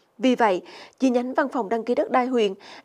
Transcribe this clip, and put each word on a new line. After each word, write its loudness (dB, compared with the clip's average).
Vì 2
vậy, 2
chi 2
nhánh 0
văn 0
phòng -4
đăng -2
ký -2
đất -2
đai 2
huyện 0